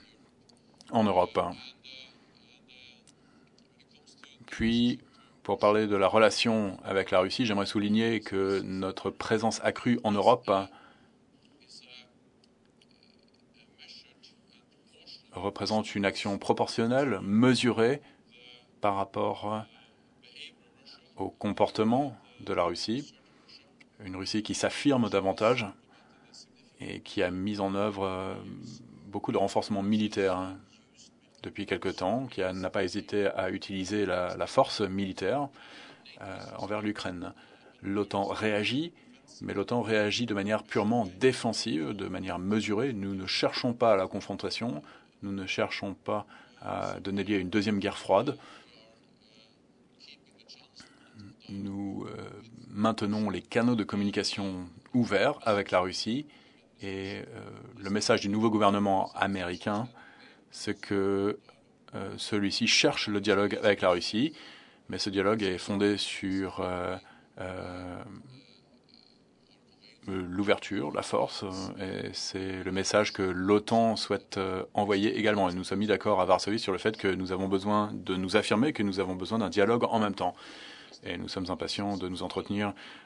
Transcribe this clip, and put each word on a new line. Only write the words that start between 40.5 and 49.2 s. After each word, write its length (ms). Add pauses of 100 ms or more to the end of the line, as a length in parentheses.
purement 440 (120)
défensive, 720
de 140
manière 320
mesurée. 540
Nous 220
ne 100
cherchons 480
pas 220
la 120
confrontation, 720 (420)
nous 80
ne 140
cherchons 480
pas 320 (360)
à 380
donner 240
lieu 140
à 20
une 100
deuxième 300
guerre 180
froide. 400 (3000)